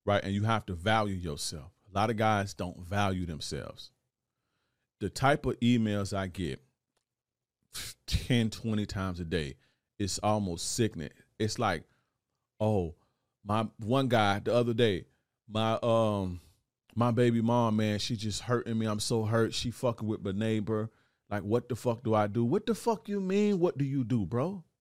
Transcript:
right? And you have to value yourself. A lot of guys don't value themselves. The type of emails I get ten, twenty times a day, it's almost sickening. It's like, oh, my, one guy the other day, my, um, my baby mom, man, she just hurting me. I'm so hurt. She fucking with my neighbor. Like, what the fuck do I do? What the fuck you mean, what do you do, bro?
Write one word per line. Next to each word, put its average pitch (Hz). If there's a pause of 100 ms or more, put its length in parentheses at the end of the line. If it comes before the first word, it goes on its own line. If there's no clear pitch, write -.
right? 101
And 98
you 101
have 110
to 95
value 104
yourself. 85 (180)
A 92
lot 107
of 110
guys 104
don't 90
value 92
themselves. - (1120)
The 95
type 139
of 123
emails 107
I 95
get 82 (1500)
ten, 117
twenty 107
times 95
a 90
day, 80 (440)
it's 101
almost 104
sickening. 90 (280)
It's 107
like, 92 (760)
oh, 98 (480)
my, 107 (120)
one 127
guy 104
the 107
other 120
day, 113 (420)
my, 110
um, 104 (560)
my 120
baby 117
mom, 117
man, 107
she -
just 104
hurting 117
me. 110
I'm 107
so 113
hurt. 113
She -
fucking 113
with 107
my 98
neighbor. 110 (400)
Like, 101
what 110
the 127
fuck 117
do 110
I 104
do? 117
What 180
the 233
fuck -
you 202
mean, 196
what 170
do 139
you 135
do, 110
bro? 156 (180)